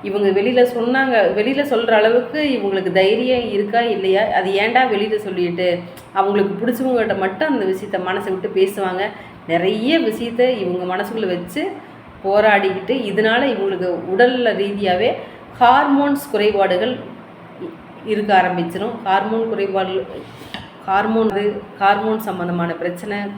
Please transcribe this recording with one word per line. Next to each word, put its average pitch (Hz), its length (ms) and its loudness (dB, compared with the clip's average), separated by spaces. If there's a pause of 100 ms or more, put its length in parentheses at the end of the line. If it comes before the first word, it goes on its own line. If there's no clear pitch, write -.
இவங்க 202 380 2
வெளியில 247 260 4 (100)
சொன்னாங்க, 254 380 2 (220)
வெளியில 262 240 0
சொல்ற 233 300 0
அளவுக்கு 233 520 2
இவங்களுக்கு 196 480 0
தைரியம் 220 600 2
இருக்கா 202 280 0
இல்லையா, 190 440 2
அது 190 280 0
ஏன்டா 208 280 2 (160)
வெளியில 214 200 0
சொல்லிட்டு, 180 640 -2 (340)
அவங்களுக்கு 196 420 2
பிடிச்சவங்ககிட்ட 233 640 0
மட்டும் 196 360 -2
அந்த 220 120 -2
விஷயத்த 190 400 -4
மனசை 196 180 -4
விட்டு 190 320 -6
பேசுவாங்க. 190 460 0 (460)
நிறைய 214 520 2
விஷயத்த 233 580 0
இவங்க 180 380 -4
மனசுக்குள்ள 208 320 -4
வச்சு 180 440 -4 (540)
போராடிக்கிட்டு, 202 760 2
இதனால 220 440 0
இவங்களுக்கு 190 540 -2 (120)
உடல்ல 247 440 4
ரீதியாவே 202 580 0 (460)
ஹார்மோன்ஸ் 277 720 4
குறைபாடுகள் 208 600 2
இ-, - 800 -14 (340)
இருக்க 208 360 2
ஆரம்பிச்சிரும். 180 640 -2
ஹார்மோன் 214 460 0
குறைபாடு, 190 560 -2 (840)
ஹார்மோன் 214 440 2
இது, 202 300 -2 (180)
ஹார்மோன் 208 380 2
சம்பந்தமான 175 560 -4
பிரச்சனை 180 440 -6 (200)